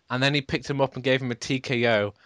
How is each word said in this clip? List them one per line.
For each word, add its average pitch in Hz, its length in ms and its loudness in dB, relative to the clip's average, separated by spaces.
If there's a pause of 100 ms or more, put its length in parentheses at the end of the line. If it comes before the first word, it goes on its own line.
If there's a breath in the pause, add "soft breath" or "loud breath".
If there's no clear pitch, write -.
and 127 140 -2
then 139 100 2
he 143 80 2
picked 135 280 -6
him 139 100 -2
up 135 160 0
and 127 80 -8
gave 131 180 2
him 123 100 -4
a 117 40 -2
T - 240 -4
K 120 280 0
O, 104 260 2 (120)